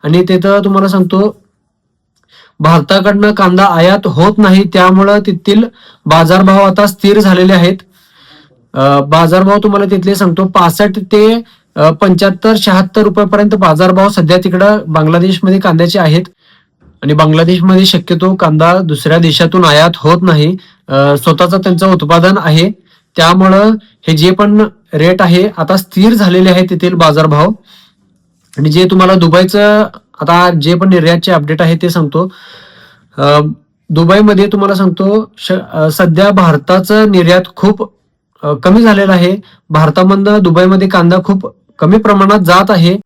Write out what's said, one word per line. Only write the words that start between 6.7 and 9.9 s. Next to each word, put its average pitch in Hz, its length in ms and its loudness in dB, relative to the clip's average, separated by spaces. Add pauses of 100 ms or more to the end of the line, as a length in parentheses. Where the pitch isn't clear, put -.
स्थिर 202 340 0
झालेले 185 340 2
आहेत. 185 240 0 (960)
अ, 139 260 0
बाजारभाव 170 580 0
तुम्हाला 202 280 -2
तिथले 190 300 -2